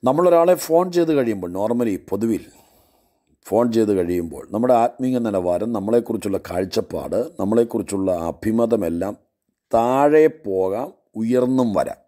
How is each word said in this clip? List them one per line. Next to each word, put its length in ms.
നമ്മളൊരാളെ 520
ഫോൺ 340
ചെയ്ത് 220
കഴിയുമ്പോൾ, 400
normally 400
പൊതുവിൽ 420
ഫോൺ 260
ചെയ്ത് 200
കഴിയുമ്പോൾ 580
നമ്മുടെ 240
ആത്മീയ 460
നിലവാരം, 520
നമ്മളെക്കുറിച്ചുള്ള 680
കാഴ്ചപ്പാട്, 840
നമ്മളെക്കുറിച്ചുള്ള 880
അഭിമതമെല്ലാം 920
താഴെ 540
പോകാം, 500
ഉയർന്നും 580
വരാം. 340